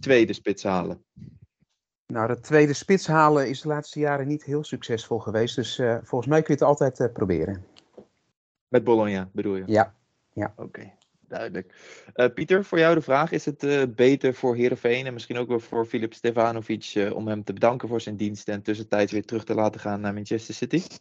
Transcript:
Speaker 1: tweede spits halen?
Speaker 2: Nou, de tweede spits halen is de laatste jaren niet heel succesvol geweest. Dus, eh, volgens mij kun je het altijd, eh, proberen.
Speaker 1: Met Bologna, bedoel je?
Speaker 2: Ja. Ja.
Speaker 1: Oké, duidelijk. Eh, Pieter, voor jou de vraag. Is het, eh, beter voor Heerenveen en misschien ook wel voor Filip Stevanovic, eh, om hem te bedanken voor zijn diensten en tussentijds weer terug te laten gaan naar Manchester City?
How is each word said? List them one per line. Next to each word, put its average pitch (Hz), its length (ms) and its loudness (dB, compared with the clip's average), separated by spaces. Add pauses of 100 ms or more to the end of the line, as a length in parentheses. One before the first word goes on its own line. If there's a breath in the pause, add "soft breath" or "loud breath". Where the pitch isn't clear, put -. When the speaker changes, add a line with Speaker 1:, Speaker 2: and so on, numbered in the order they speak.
Speaker 1:
tweede 117 320 4
spits - 300 -6
halen? 87 420 -2 (1040)
Speaker 2:
Nou, 113 220 -2
de 120 120 -4
tweede 151 320 4
spits 190 340 0
halen 151 420 4
is 135 120 -6
de 156 80 -8
laatste 147 300 -6
jaren 143 280 0
niet 147 180 -4
heel 147 200 -4
succesvol 120 540 -6
geweest. 110 380 -2
Dus, 117 220 -6
eh, 117 240 0
volgens 151 280 -4
mij 156 120 4
kun 156 120 0
je 139 60 2
het 139 80 4
altijd, 139 320 2
eh, 120 120 0
proberen. 95 520 -2 (1040)
Speaker 1:
Met 123 160 4
Bologna, 104 480 2
bedoel 101 240 -4
je? 95 100 -6
Speaker 2:
Ja. 107 280 2 (380)
Ja. 104 240 -6
Speaker 1:
Oké, 101 360 -18 (360)
duidelijk. 104 460 -10 (400 loud breath)
Eh, 123 200 4
Pieter, 185 300 0
voor - 140 -2
jou 165 160 6
de 160 60 2
vraag. 147 320 0
Is 160 120 -4
het, 147 180 -6
eh, 143 260 2
beter 127 460 4
voor 123 220 0
Heerenveen 123 500 0
en 127 60 -8
misschien 120 260 -8
ook 120 100 -4
wel 117 120 0
voor 117 260 -4
Filip 113 280 -4
Stevanovic, 113 800 -2
eh, 104 200 0
om 110 140 -6
hem 107 160 -4
te - 80 -6
bedanken 117 360 0
voor 117 120 -4
zijn 110 160 -10
diensten 104 380 -6
en 101 80 -8
tussentijds 104 500 -2
weer 104 120 -4
terug 113 200 -6
te 110 100 -4
laten 107 260 -2
gaan 101 200 -6
naar 101 140 -4
Manchester 107 400 -6
City? 147 280 -4 (180)